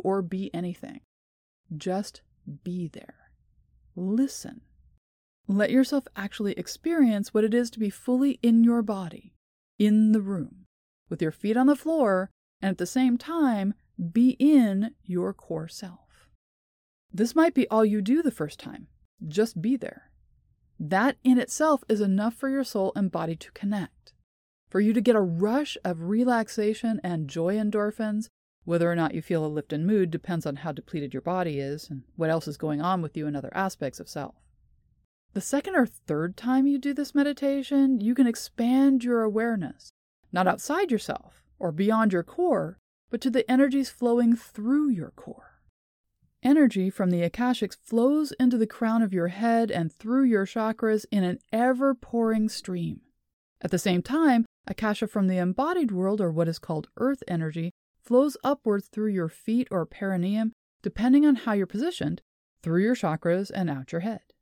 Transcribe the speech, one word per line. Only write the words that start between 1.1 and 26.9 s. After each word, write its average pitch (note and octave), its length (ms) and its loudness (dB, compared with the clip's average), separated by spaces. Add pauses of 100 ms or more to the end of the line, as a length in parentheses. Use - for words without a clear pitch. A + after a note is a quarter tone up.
Just F#3 460 -6 (400)
be F3+ 240 -8
there. - 460 -20 (640)
Listen. G#3+ 640 -4 (880)
Let G3+ 220 0
yourself C4 340 2 (100)
actually G3+ 380 -6
experience A#3 800 0
what G#3+ 80 2
it A3 100 2
is A#3+ 180 0
to A3 100 -10
be G#3 100 -2
fully B3+ 500 0
in A#3 220 6
your A#3 200 4
body, F#3+ 520 -10 (460)
in G#3+ 320 6
the A3 80 4
room, F#3+ 460 -6 (420)
with E3 120 -6
your D#3 120 -2
feet G#3+ 240 -2
on B3+ 100 6
the C#4+ 80 8
floor, A#3 560 0 (320)
and F#3+ 80 0
at F3+ 80 -4
the F3+ 80 -4
same B3+ 320 2
time, A#3+ 560 0 (380)
be B3+ 260 4
in A3+ 640 4
your F#3 300 -4
core E3 340 -10
self. - 640 -20 (840)
This G#3+ 220 -2
might D#4+ 180 4
be B3+ 140 2
all A3 180 2
you G#3+ 160 0
do C4 220 0
the C#4+ 80 0
first - 300 -8
time. - 260 -18 (400)
Just F3+ 340 -2
be A#3+ 160 0
there. - 360 -12 (680)
That F#3+ 460 0
in B3+ 120 6
itself D4+ 520 2
is G#3+ 120 2
enough G#3 340 0
for C4+ 140 -6
your C4+ 140 -2
soul F#3+ 320 -2
and G3 160 0
body E3 240 -4
to - 160 -16
connect, - 600 -8 (580)
for - 80 -2
you G#3 140 4
to A#3 80 2
get A3+ 160 6
a G#3 40 4
rush G3+ 640 0
of E3+ 180 -4
relaxation A3 1000 0